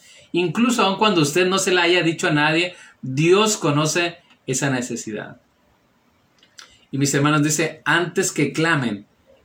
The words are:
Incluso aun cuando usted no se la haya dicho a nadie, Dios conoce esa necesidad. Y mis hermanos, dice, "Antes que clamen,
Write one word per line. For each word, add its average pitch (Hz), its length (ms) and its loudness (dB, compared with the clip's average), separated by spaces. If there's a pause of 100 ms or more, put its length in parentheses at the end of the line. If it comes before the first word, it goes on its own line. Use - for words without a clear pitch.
(320)
Incluso 208 500 0
aun 190 140 0
cuando 202 240 2
usted 180 260 2
no 185 120 0
se 185 120 0
la 180 120 2
haya 170 200 2
dicho 160 260 -2
a 160 40 0
nadie, 160 420 0 (280)
Dios 175 560 2
conoce 156 580 0 (300)
esa 135 240 -2
necesidad. 120 720 -8 (1500)
Y 135 60 -8
mis 139 160 0
hermanos, 147 300 2
dice, 151 420 -2
"Antes 175 480 0
que 147 200 -2
clamen, 139 520 -2 (400)